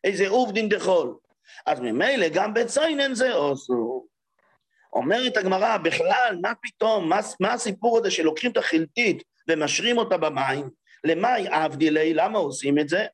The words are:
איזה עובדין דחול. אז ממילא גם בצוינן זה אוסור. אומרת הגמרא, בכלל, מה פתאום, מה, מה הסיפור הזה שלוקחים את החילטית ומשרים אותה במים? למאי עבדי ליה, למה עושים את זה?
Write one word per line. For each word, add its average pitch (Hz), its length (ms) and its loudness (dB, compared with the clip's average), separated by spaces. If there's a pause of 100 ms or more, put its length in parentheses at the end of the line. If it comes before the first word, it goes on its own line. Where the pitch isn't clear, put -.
איזה 190 240 0
עובדין 220 420 0
דחול. 185 460 0 (500)
אז 143 140 0
ממילא 165 480 0
גם 190 260 0
בצוינן 277 600 0
זה 247 200 0
אוסור. 131 760 -2 (840)
אומרת 214 440 0
הגמרא, 202 400 0
בכלל, 190 640 0
מה 202 100 -2 (100)
פתאום, 214 480 -2
מה, 185 100 2 (200)
מה 202 140 2
הסיפור 233 440 0
הזה 202 140 2
שלוקחים 165 400 0
את 196 60 -2
החילטית 160 680 0 (240)
ומשרים 165 500 0
אותה 196 200 0
במים? 139 520 -2 (340)
למאי 175 440 0
עבדי 151 420 0
ליה, 156 240 2
למה 196 260 0
עושים 143 400 0
את 151 100 -2
זה? 190 240 0